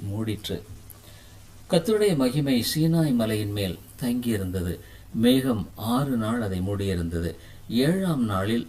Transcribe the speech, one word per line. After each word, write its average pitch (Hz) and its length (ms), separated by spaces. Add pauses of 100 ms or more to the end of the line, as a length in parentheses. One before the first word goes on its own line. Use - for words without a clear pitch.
(120)
மூடிற்று. 104 500 (1080)
கர்த்தருடைய 202 460
மகிமை 131 480 (100)
சீனாய் 160 400
மலையின் 110 380
மேல் 98 260 (220)
தங்கியிருந்தது. 95 800 (360)
மேகம் 123 600
ஆறு 123 420
நாள் 113 260
அதை 95 180
மூடியிருந்தது. 87 760 (340)
ஏழாம் 147 560
நாளில் 104 440